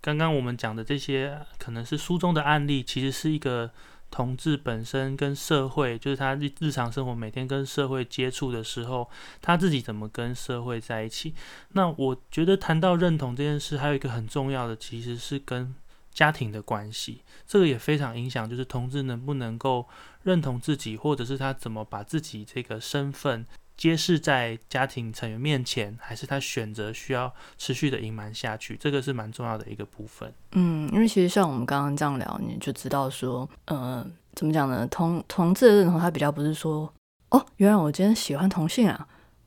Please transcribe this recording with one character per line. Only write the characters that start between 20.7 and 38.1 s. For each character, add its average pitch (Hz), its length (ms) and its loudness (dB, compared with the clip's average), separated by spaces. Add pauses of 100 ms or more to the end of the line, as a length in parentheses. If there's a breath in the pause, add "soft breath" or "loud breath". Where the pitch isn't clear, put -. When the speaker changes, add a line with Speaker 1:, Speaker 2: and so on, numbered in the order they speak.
Speaker 1:
己， 107 220 -6
或 147 180 0
者 123 100 -4
是 135 120 -4
他 135 160 -2
怎 - 180 -8
么 110 140 -6
把 104 180 -10
自 156 160 -4
己 120 240 -8
这 123 200 -6
个 113 180 -8
身 139 320 -2
份 117 320 -2 (320 soft breath)
揭 165 180 4
示 160 240 4
在 120 400 0 (120)
家 135 160 0
庭 117 260 -8
成 113 180 -8
员 110 80 -8
面 135 240 0
前， 107 380 -4
还 - 160 -12
是 - 100 -10
他 139 140 -2
选 110 320 -4
择 107 180 -4
需 - 220 -6
要 127 180 -2 (280 loud breath)
持 - 160 -4
续 143 160 0
的 131 100 -2
隐 110 100 -6
瞒 110 240 -10
下 110 220 -4
去， 110 240 -10
这 151 100 0
个 139 120 0
是 139 100 -2
蛮 110 180 -6
重 120 140 -8
要 110 140 -4
的 104 100 -12
一 107 60 -10
个 107 100 -8
部 - 220 -14
分。 - 260 -14 (200)
Speaker 2:
嗯， 165 380 2
因 - 80 2
为 226 80 8
其 214 140 4
实 180 80 6
像 190 180 4
我 143 80 -2
们 123 120 -2
刚 143 160 0
刚 143 120 0
这 143 80 -2
样 143 160 0
聊， - 240 -6
你 - 160 -6
就 135 140 -4
知 - 160 -8
道 135 220 0
说， 127 360 -4 (200)
呃， 127 360 -4 (300)
怎 - 140 -2
么 156 40 4
讲 147 200 4
呢？ 120 160 0
同-， 170 420 0
同 170 240 4
志 233 160 10
的 208 140 12
认 175 40 8
同， 170 140 6
他 175 100 4
比 160 80 -4
较 147 140 2
不 147 100 -4
是 151 120 0
说 156 360 -2 (380)
，“哦， 262 180 6 (100)
原 196 140 8
来 214 60 8
我 151 160 4
今 185 140 2
天 220 100 6